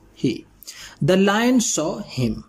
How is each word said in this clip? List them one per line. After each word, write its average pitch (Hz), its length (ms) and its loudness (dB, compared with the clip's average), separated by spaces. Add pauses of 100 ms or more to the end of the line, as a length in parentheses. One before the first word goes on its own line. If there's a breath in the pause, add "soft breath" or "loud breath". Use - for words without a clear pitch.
(180)
ही। - 260 -2 (600 loud breath)
The 190 240 4
lion 233 500 2
saw 185 240 -4 (180)
him, 113 140 0 (140)